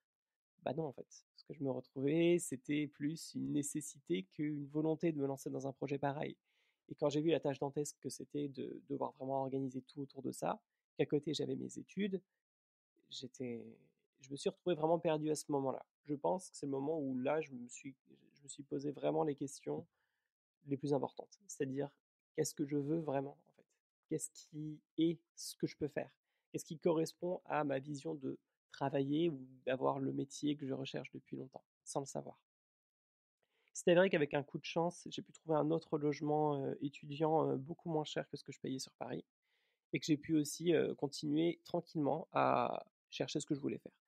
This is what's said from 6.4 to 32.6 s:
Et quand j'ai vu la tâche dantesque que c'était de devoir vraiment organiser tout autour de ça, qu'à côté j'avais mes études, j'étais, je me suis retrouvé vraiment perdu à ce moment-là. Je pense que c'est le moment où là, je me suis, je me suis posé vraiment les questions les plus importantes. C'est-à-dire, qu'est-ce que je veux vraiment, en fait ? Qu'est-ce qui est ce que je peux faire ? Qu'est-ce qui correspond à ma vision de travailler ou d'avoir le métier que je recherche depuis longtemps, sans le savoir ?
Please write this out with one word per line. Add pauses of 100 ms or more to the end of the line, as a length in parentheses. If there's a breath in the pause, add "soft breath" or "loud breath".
Et
quand
j'ai
vu
la
tâche
dantesque
que
c'était
de
devoir
vraiment
organiser
tout
autour
de
ça, (340)
qu'à
côté
j'avais
mes
études, (880)
j'étais, (560)
je
me
suis
retrouvé
vraiment
perdu
à
ce
moment-là. (200)
Je
pense
que
c'est
le
moment
où
là,
je
me
suis, (400)
je
me
suis
posé
vraiment
les
questions (800)
les
plus
importantes.
C'est-à-dire, (440)
qu'est-ce
que
je
veux
vraiment, (100)
en
fait ? (420)
Qu'est-ce
qui (180)
est (160)
ce
que
je
peux
faire ? (400)
Qu'est-ce
qui
correspond
à
ma
vision
de (320)
travailler
ou (200)
d'avoir
le
métier
que
je
recherche
depuis
longtemps, (200)
sans
le
savoir ? (1300)